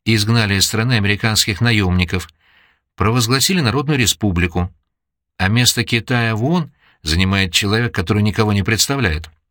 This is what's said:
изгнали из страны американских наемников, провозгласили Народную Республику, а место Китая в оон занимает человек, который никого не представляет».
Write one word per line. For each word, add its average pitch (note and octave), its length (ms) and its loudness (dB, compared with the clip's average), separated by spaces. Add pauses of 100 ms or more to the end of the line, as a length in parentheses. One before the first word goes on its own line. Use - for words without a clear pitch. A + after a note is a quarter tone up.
изгнали A2 500 2
из G2 120 0
страны A2+ 280 -2
американских G#2 640 0
наемников, F#2 680 0 (680)
провозгласили B2 640 0
Народную C#3 380 0
Республику, F2+ 760 0 (640)
а F#2+ 120 -2
место A#2 360 2
Китая A#2 500 -2
в G#2+ 100 -2
оон D#3+ 280 -2 (300)
занимает F#2 500 0
человек, A2+ 420 0
который G#2 280 0
никого G#2+ 300 0
не G2+ 100 2
представляет». G#2+ 680 -2 (200)